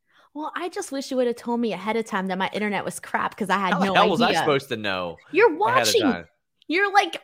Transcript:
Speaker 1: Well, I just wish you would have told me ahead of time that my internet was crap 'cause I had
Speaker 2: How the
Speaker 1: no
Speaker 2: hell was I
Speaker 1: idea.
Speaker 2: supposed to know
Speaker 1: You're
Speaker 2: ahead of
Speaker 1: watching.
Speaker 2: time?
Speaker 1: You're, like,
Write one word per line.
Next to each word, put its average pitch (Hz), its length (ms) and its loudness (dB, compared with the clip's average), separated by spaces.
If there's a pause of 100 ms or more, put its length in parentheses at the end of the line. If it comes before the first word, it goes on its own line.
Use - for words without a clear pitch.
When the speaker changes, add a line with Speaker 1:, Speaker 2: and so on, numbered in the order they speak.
(340)
Speaker 1:
Well, 311 220 -8
I 349 120 -6
just 349 240 -10
wish 269 200 -6
you 262 60 -4
would 254 100 2
have 233 80 -2
told 240 240 -4
me 226 140 -2
ahead 196 220 -4
of 226 100 -4
time 190 220 -4
that 185 120 -2
my 190 120 -2
internet 202 320 -2
was - 160 -8
crap - 380 -6
'cause 196 140 -2
I 196 80 2
had 185 140 0
Speaker 2:
How 180 60 2
the 196 60 2
Speaker 1:
no 190 80 2
Speaker 2:
hell 190 160 6
was 165 100 2
I - 100 4
Speaker 1:
idea. 170 100 2
Speaker 2:
supposed 143 300 2
to 120 80 -4
know 92 380 -4 (160)
Speaker 1:
You're 392 160 6
Speaker 2:
ahead 427 360 2
of - 40 2
Speaker 1:
watching. 453 140 4
Speaker 2:
time? 156 240 0 (420)
Speaker 1:
You're, 381 240 0
like, 392 320 2